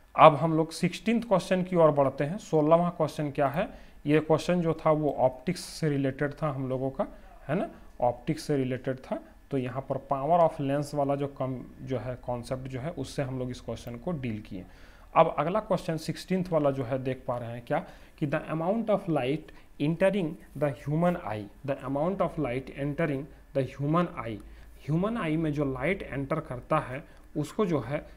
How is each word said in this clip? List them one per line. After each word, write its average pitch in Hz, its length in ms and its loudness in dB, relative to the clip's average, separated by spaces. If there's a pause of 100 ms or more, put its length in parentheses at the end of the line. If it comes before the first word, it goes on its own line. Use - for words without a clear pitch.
(160)
अब 147 200 12
हम 160 180 2
लोग 160 180 2
सिक्सटीन्थ 214 560 0
क्वेश्चन 185 360 2
की 180 120 -2
ओर 160 160 8
बढ़ते 139 320 2
हैं। 160 140 -2
सोलहवाँ 165 600 4
क्वेश्चन 147 340 -2
क्या 139 160 2
है, 170 220 -2 (360)
ये 147 140 6
क्वेश्चन 160 420 2
जो 160 240 0
था 156 60 6
वो 151 280 2
ऑप्टिक्स 131 420 0
से - 280 -4
रिलेटेड 139 440 0
था 156 160 -4
हम 131 200 -4
लोगों 131 200 -2
का, 208 180 -2 (400)
है 143 80 0
ना, 302 140 -2 (320)
ऑप्टिक्स 139 420 0
से 147 140 0
रिलेटेड 127 400 -2
था। 214 220 -8 (320)
तो 139 60 0
यहाँ 127 240 -2
पर - 300 -6
power 151 300 4
of 156 200 2
lens 143 320 -2
वाला 143 220 2
जो 139 120 -2
कम, 131 380 -6 (160)
जो 127 180 -4
है 123 160 -6
कॉन्सेप्ट 127 520 -6
जो 131 120 -8
है 151 120 -6
उससे 135 320 -4
हम 131 160 -4
लोग 123 120 -4
इस 123 100 -10
क्वेश्चन 117 340 -8
को 123 160 -6
डील 123 300 -4
किए। 92 240 -12 (500)
अब 165 240 6
अगला 175 200 0
क्वेश्चन 170 380 -2
सिक्सटीन्थ 180 520 -2
वाला 147 220 4
जो 135 120 -2
है 127 200 -2
देख 127 240 -4
पा 123 100 -2
रहे 117 140 -8
हैं 123 140 -10
क्या 160 200 -2 (340)
कि 151 80 0
the 151 240 -4
amount 185 380 0
of 196 200 0
light 147 320 0 (400)
entering 170 520 2 (240)
the 143 140 0 (100)
human 170 440 0
eye, 107 180 -4 (240)
the 135 160 -4
amount 156 380 -2
of 165 180 -2
light 131 380 -4
entering 143 460 -2 (340)
the 131 140 0
human 160 360 2 (180)
eye, 110 120 -6 (460)
ह्यूमन 190 340 0
आई 160 200 0
में 160 160 0
जो 147 120 0
लाइट 135 360 -2
एंटर 139 380 -4
करता 143 400 -2
है 127 240 -6 (340)
उसको 151 280 0
जो 160 140 2
है 123 380 -4